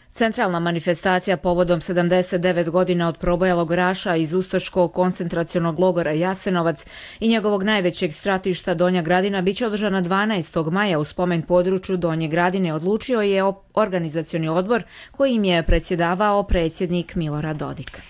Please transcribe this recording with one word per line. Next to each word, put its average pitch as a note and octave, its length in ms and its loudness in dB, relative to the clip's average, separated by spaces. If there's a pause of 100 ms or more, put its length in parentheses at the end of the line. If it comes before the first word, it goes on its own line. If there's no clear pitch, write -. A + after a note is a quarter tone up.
(100)
Centralna G#3+ 500 0
manifestacija F3 760 0
povodom F3 440 2
sedamdeset F3+ 600 0
devet E3+ 300 0
godina F3 380 2
od D#3+ 100 -4
proboja F3 360 2
logoraša F3 600 2
iz D#3+ 160 0
ustaškog F#3 600 0
koncentracionog E3+ 840 -2
logora F3 340 2
Jasenovac F3 720 0 (340)
i A3+ 80 0
njegovog G#3 340 2
najvećeg F#3 520 0
stratišta F#3 600 -2
Donja F3+ 280 2
Gradina F3+ 400 0
bit F#3+ 140 0
će B3 100 -2
održana G3+ 340 0
dvanaestog F3+ 720 0
maja G3 260 2
u D3+ 60 0
spomen F3+ 380 -2
području F#3 540 0
Donje D#3+ 320 -2
Gradine, F3 460 0
odlučio G#3+ 460 0
je G3 220 2
op-, G3 200 0 (120)
organizacioni E3 760 -2
odbor F#3 340 0 (280)
kojim B3 340 0
je F3 180 2
predsjedavao F3+ 800 2
predsjednik F3 720 -2
Milorad D3+ 420 -4
Dodik. C3+ 540 -10